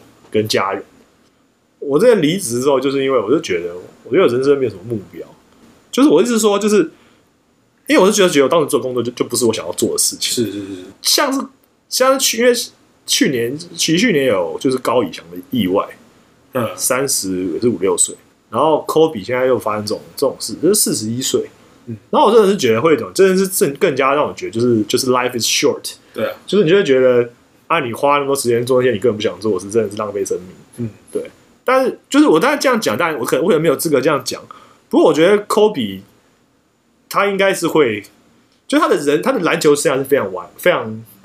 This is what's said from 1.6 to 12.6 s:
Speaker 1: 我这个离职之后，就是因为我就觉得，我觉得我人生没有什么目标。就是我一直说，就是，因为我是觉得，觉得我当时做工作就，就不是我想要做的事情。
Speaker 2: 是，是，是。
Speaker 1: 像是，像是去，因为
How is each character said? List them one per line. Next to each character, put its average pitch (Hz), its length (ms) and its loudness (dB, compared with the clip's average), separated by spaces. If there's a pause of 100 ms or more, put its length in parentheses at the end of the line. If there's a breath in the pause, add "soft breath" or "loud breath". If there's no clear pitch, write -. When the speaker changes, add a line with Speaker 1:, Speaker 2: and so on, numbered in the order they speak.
Speaker 1:
我 143 200 -2
这 185 100 6
个 220 80 6
离 160 200 0
职 120 240 -4
之 135 80 0
后， 135 120 2
就 139 100 0
是 135 140 -2
因 135 80 0
为 127 60 2
我 104 120 -2
就 151 100 4
觉 90 200 -4
得， 85 140 -10 (300)
我 113 60 -20
觉 123 60 0
得 190 80 4
我 151 40 4
人 123 140 0
生 139 160 2
没 131 60 0
有 113 60 -2
什 98 60 -14
么 92 120 -18
目 113 120 -6 (120)
标。 80 120 -16 (680)
就 247 100 2
是 294 60 4
我 160 120 6
一 214 60 2
直 240 120 0
说， 202 200 2
就 208 100 0
是， 202 220 2 (960 soft breath)
因 294 100 2
为 - 20 6
我 190 80 6
是 208 60 4
觉 208 100 2
得， 180 60 6
觉 143 120 2
得 135 60 6
我 - 20 0
当 165 120 2
时 143 60 0
做 131 140 0
工 127 120 -6
作 123 100 -2
就， 120 100 -4
就 131 120 -4
不 120 120 -6
是 117 80 0
我 113 80 2
想 85 120 -8
要 87 80 -8
做 - 200 -2
的 - 60 -2
事 - 180 -2
情。 - 280 -4
Speaker 2:
是， 98 80 -6
是， 101 60 -8
是。 101 80 -10 (340)
Speaker 1:
像 285 320 0
是， 269 80 -4 (480)
像 254 240 2
是 269 60 0
去， 247 200 -2
因 233 60 0
为 247 80 6 (540)